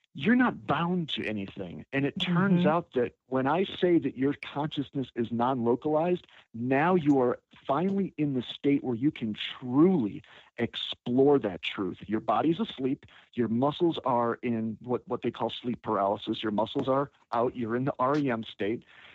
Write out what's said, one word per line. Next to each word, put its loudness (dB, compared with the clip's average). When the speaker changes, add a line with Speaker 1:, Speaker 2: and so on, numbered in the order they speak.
Speaker 1:
you're 2
not 0
bound 0
to -6
anything. -8
And 2
it -4
turns 2
Speaker 2:
Mm-hmm. 4
Speaker 1:
out 0
that 0
when 0
I 2
say 4
that -2
your 0
consciousness -6
is -2
non-localized, 0
now 2
you 4
are 2
finally 0
in 0
the 0
state 0
where -2
you 2
can -6
truly 2
explore 2
that -2
truth. -6
Your -2
body's 0
asleep. -4
Your 0
muscles 0
are 0
in -2
what, -2
what -6
they 0
call -4
sleep -6
paralysis. -2
Your -2
muscles -2
are 0
out. 0
You're -2
in -2
the -2
R 0
E 0
M -2
state, -4